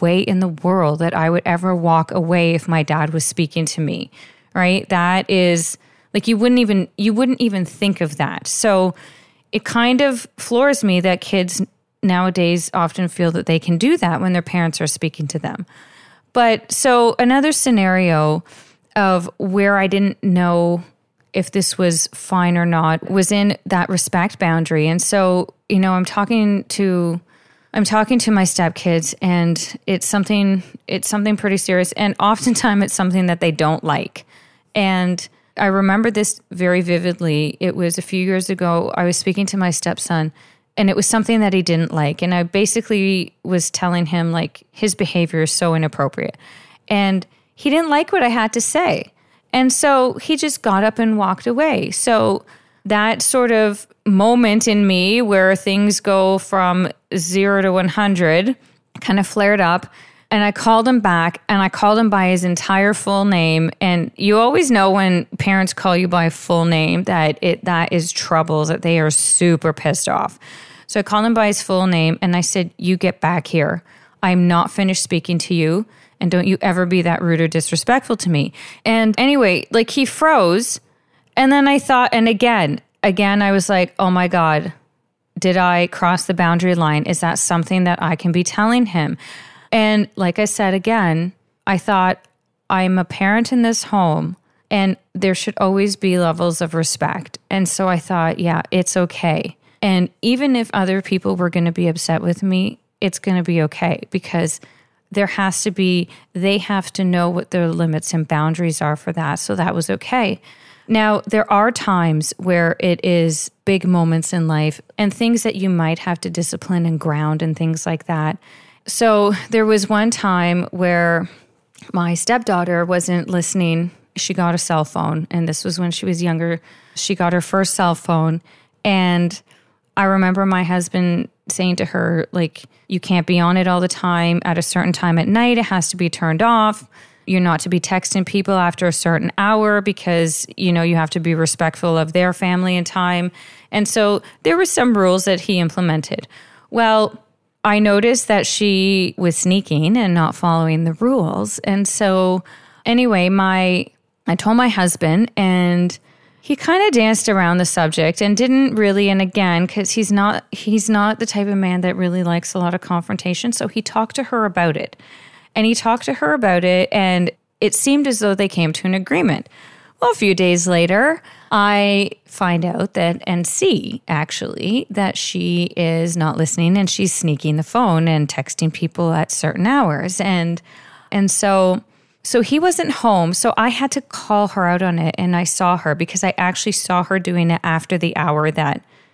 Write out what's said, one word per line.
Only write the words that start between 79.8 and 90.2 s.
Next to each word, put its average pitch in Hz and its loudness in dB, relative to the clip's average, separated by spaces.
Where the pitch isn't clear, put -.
he 269 0
froze, 233 2
and 262 4
then 277 4
I 277 4
thought, 254 2
and 226 2
again, 214 2
again, 202 2
I 196 2
was 190 0
like, 180 0
"Oh 185 0
my 180 2
God, 160 0
did 185 0
I 175 2
cross 175 0
the - -4
boundary 175 2
line? 151 0
Is - -4
that 170 -2
something 175 0
that 175 0
I 165 -2
can 175 -2
be 175 0
telling 226 0
him?" 170 -4
And 214 2
like 180 0